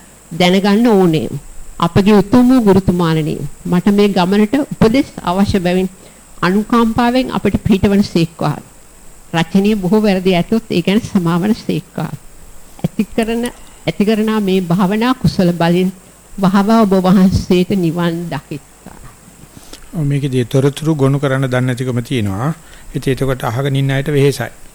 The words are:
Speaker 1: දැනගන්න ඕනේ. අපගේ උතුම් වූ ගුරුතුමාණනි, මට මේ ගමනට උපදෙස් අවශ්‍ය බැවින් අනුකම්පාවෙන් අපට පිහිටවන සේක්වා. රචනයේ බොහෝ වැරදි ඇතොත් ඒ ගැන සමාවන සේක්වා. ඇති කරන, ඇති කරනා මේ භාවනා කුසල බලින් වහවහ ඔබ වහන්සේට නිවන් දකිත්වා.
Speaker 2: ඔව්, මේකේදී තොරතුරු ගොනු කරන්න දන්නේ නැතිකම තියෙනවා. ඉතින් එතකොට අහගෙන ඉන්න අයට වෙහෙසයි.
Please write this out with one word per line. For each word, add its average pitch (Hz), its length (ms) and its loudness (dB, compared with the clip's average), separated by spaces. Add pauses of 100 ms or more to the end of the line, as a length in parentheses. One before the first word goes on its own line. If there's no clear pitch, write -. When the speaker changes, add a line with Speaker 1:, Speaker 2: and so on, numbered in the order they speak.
(300)
Speaker 1:
දැනගන්න 196 580 2
ඕනේ. 180 400 2 (480)
අපගේ 202 380 2
උතුම් 226 300 4
වූ 254 160 4
ගුරුතුමාණනි, 175 760 2 (260)
මට 180 260 0
මේ 202 200 4
ගමනට 196 520 0
උපදෙස් 240 480 0 (120)
අවශ්‍ය 196 400 0
බැවින් 180 280 0 (540)
අනුකම්පාවෙන් 233 880 0
අපට 196 260 -2
පිහිටවන 196 460 2
සේක්වා. - 520 -2 (720)
රචනයේ 196 460 0
බොහෝ 202 260 0
වැරදි 190 320 2
ඇතොත් 196 340 0
ඒ 175 140 0
ගැන 196 180 0
සමාවන 175 560 0
සේක්වා. - 560 -8 (640)
ඇති - 280 -4
කරන, 233 380 -4 (380)
ඇති 196 220 -2
කරනා 214 360 0
මේ 190 200 0
භාවනා 202 540 0
කුසල 175 380 0
බලින් 175 400 0 (420)
වහවහ 196 440 2
ඔබ 208 200 2
වහන්සේට 185 800 2
නිවන් 170 500 -2
දකිත්වා. - 720 -14 (920)
Speaker 2:
ඔව්, 165 140 -4
මේකේදී 139 400 -2
තොරතුරු 143 500 0
ගොනු 139 240 2
කරන්න 135 300 -2
දන්නේ 127 180 -2
නැතිකම 123 360 -4
තියෙනවා. 117 500 -4 (360)
ඉතින් 139 240 -4
එතකොට 131 320 -4
අහගෙන 135 320 -4
ඉන්න 135 140 0
අයට 135 180 -2
වෙහෙසයි. 139 420 0 (240)